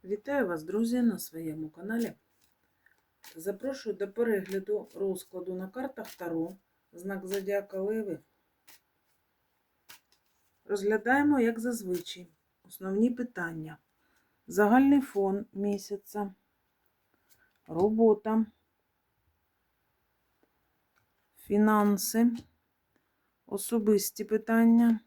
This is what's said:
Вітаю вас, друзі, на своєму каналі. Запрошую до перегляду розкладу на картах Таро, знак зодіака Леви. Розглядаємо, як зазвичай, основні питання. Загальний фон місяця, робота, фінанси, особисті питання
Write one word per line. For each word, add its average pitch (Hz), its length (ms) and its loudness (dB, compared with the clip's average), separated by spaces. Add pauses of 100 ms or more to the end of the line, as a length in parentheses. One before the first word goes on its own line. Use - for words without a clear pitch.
Вітаю 208 420 -2
вас, 170 160 -4
друзі, 233 400 -2
на 208 160 2
своєму 160 520 -10
каналі. 208 420 -6 (1200)
Запрошую 202 600 -8
до 196 160 -8
перегляду 202 840 -2
розкладу 185 600 -6
на 185 140 -10
картах 254 460 -10
Таро, 170 420 -6 (360)
знак 190 340 -10
зодіака 196 540 -4
Леви. 202 400 -6 (2500)
Розглядаємо, 233 760 2
як 226 200 2
зазвичай, 180 680 -6 (340)
основні 202 480 -2
питання. 165 680 -8 (680)
Загальний 247 540 6
фон 202 520 -2
місяця, 202 800 -6 (1300)
робота, 214 800 2 (3000)
фінанси, 214 960 2 (1160)
особисті 208 800 0
питання 226 840 4